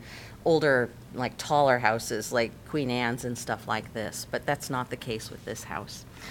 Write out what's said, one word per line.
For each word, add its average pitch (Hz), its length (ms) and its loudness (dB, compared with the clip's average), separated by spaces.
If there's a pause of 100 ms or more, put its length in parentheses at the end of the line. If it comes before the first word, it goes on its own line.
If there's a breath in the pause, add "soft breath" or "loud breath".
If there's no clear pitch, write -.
(440 loud breath)
older, 143 460 6 (240)
like, 120 240 -4
taller 143 420 6
houses 113 540 0
like 117 180 4 (160)
Queen 139 240 0
Anne's 123 320 0
and 123 140 -4
stuff 113 320 -4
like 110 240 -4
this, 104 360 -6
but - 160 -4
that's 143 240 -2
not 127 200 -2
the 123 80 -6
case 110 340 -6
with - 140 -14
this 110 180 -8
house. - 400 -10 (260 loud breath)